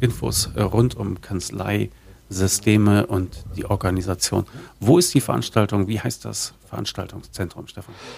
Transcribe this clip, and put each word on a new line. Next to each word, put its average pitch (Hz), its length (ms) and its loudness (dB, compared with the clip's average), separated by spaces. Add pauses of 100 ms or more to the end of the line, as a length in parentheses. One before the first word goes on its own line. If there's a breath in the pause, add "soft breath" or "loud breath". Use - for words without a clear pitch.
Infos, - 540 0
äh, 107 60 0
rund 117 340 2
um 98 240 -6
Kanzleisysteme 101 1900 0
und 92 360 -4 (140)
die - 80 -6
Organisation. 92 800 0 (340 loud breath)
Wo 135 200 6
ist - 160 2
die 135 60 4
Veranstaltung? 104 680 0
Wie 107 120 -2
heißt - 260 -6
das - 280 -8 (140)
Veranstaltungszentrum, - 1000 -8
Stefan? - 280 -16 (220 loud breath)